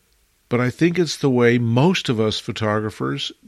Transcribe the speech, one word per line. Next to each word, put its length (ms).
But 120
I 100
think 280
it's 200
the 120
way 280
most 520
of 100
us 200
photographers 920